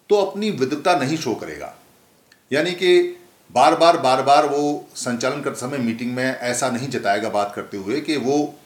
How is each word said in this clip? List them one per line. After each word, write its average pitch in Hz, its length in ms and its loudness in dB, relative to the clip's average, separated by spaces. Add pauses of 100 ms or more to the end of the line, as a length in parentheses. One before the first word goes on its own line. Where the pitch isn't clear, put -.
तो 208 80 6
अपनी 196 340 0
विद्वता 147 440 0
नहीं 147 220 -2
शो 123 180 -4
करेगा। 76 380 -12 (800)
यानी 160 220 0
कि 180 280 4 (480)
बार-बार, 160 480 4
बार-बार 135 480 4
वो 143 500 -2
संचालन 131 460 -4
करते 139 180 -6
समय 139 180 -6
मीटिंग 120 360 -4
में 127 120 -2
ऐसा 123 440 -2
नहीं 123 200 -4
जताएगा 107 400 -2
बात 101 260 -2
करते 101 220 -10
हुए 101 240 -4
कि 151 160 -2
वो 143 360 0 (120)